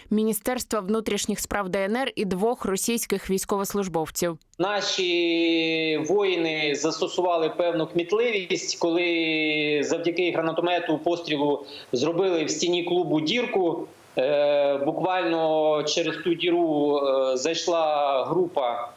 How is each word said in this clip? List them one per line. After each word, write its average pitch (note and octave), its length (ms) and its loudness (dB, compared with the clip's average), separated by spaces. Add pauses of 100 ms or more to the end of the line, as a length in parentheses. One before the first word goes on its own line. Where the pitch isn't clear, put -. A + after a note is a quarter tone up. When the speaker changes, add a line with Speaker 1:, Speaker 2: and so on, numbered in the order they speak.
Speaker 1:
Міністерства A3 680 0
внутрішніх G#3 600 -2
справ G3+ 300 -2
Д G3 160 0
Н G#3 100 0
Р C4 200 -2
і G#3+ 100 -2
двох G3 400 0
російських G3+ 640 -2
військовослужбовців. F#3+ 1080 -2 (220)
Speaker 2:
Наші E3+ 1400 0 (120)
воїни E3 640 2
застосували E3 760 0
певну E3 380 0
кмітливість, F3+ 920 0
коли D#3+ 1040 2
завдяки E3+ 480 0
гранатомету E3 640 0
пострілу D3+ 680 0 (260)
зробили E3 540 0
в C3+ 40 -4
стіні F3 340 0
клубу E3+ 380 0
дірку. F3+ 680 0 (300)
Е, C#3+ 600 2
буквально D#3+ 1080 0
через D#3 340 -2
ту E3+ 160 -2
діру, D#3+ 640 2
е, C3+ 400 2
зайшла D3+ 920 0
група D3 680 -2